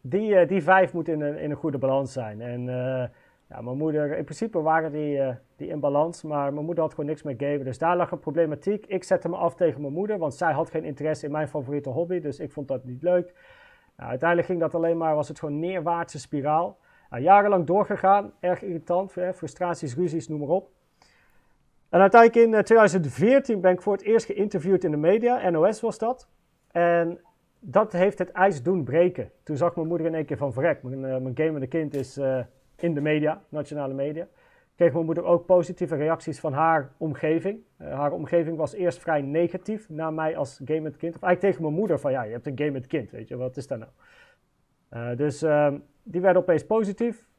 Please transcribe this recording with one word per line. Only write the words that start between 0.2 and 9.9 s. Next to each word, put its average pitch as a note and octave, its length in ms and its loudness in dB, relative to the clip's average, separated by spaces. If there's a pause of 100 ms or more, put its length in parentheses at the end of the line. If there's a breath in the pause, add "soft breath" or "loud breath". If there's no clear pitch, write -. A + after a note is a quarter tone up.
eh, F3 120 6
die F#3 140 0
vijf F#3 300 4
moeten E3+ 200 -4
in D3+ 80 -2
een, D3 180 -4
in D3+ 120 -6
een D3 60 -4
goede C#3+ 220 -4
balans C3+ 340 0
zijn. A2 280 -8
En, B2 280 -8
eh, B2+ 400 -4 (400 soft breath)
ja, - 120 -16
mijn B2 160 -8
moeder, D3+ 400 -2
in - 80 -6
principe F#3 360 -6
waren D#3+ 320 0
die, D3 260 -4
eh, C3 160 0 (220)
die - 120 -12
in D3+ 120 -8
balans, D3 420 0
maar C#3+ 300 -4
mijn D3 120 -6
moeder E3 200 -2
had D#3 100 -4
gewoon D3 160 -6
niks D#3 120 -6
met C#3+ 160 -8
gamen. C#3+ 260 -2
Dus B2+ 140 -8
daar E3+ 180 0
lag F3 140 0
een - 80 -8
problematiek. D#3+ 680 -2
Ik F#3 180 -6
zette F3+ 240 0
me E3+ 80 -4
af E3 180 0
tegen D#3 260 0
mijn C#3+ 120 -8